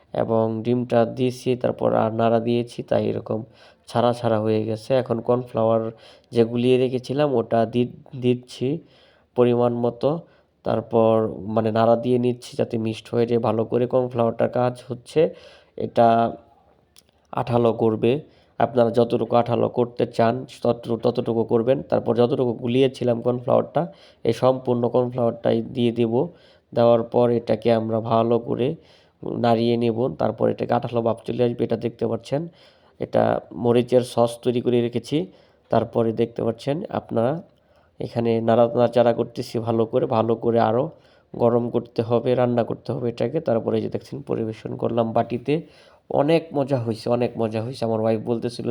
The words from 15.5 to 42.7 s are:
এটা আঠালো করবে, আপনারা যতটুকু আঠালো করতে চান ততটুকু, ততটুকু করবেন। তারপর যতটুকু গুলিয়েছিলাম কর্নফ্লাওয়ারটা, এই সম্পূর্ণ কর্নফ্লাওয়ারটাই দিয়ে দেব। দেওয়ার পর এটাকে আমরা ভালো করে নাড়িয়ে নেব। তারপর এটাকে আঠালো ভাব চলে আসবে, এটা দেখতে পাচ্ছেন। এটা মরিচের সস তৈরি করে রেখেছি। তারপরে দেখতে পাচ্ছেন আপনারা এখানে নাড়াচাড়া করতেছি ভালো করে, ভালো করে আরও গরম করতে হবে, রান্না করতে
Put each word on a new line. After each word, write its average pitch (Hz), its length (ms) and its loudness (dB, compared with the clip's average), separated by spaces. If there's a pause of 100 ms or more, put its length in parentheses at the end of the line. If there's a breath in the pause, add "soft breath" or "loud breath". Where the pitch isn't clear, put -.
এটা 117 300 4 (1300)
আঠালো 120 400 2
করবে, 113 380 2 (480 soft breath)
আপনারা 117 320 2
যতটুকু 117 440 0
আঠালো 117 340 2
করতে 120 340 -2 (140)
চান 117 160 2 (260)
ততটুকু, 120 440 -2
ততটুকু 117 480 0
করবেন। 120 260 2 (100)
তারপর 113 280 0
যতটুকু 123 360 2 (120)
গুলিয়েছিলাম 123 580 0
কর্নফ্লাওয়ারটা, 123 600 0 (440 loud breath)
এই 117 160 2
সম্পূর্ণ 127 480 2
কর্নফ্লাওয়ারটাই 123 680 0 (160)
দিয়ে 120 180 2
দেব। 113 220 0 (600 soft breath)
দেওয়ার 117 280 6 (120)
পর 120 180 4
এটাকে 113 380 0 (100)
আমরা 110 180 -2 (140)
ভালো 117 280 4
করে 117 280 -2 (760 soft breath)
নাড়িয়ে 117 340 2
নেব। 117 200 0 (200)
তারপর 117 320 0
এটাকে 117 240 -4
আঠালো 120 280 -2
ভাব 113 220 0
চলে 120 200 -4
আসবে, 120 200 -2
এটা 117 140 -2
দেখতে 117 300 -6
পাচ্ছেন। 113 340 -6 (580 soft breath)
এটা 117 240 0 (320)
মরিচের 120 480 2 (100)
সস 117 180 2 (100)
তৈরি 123 200 0
করে 123 200 2
রেখেছি। 120 360 -4 (540 soft breath)
তারপরে 113 420 2
দেখতে 113 280 -2
পাচ্ছেন 113 340 -4 (160)
আপনারা 113 400 -2 (680 soft breath)
এখানে 117 320 -2 (100)
নাড়াচাড়া 117 720 4
করতেছি 120 460 -6
ভালো 113 260 0
করে, 127 220 -2
ভালো 117 280 0
করে 117 260 0
আরও 113 220 2 (500 soft breath)
গরম 120 360 2
করতে 117 320 -4
হবে, 117 340 0
রান্না 120 280 2
করতে - 280 -8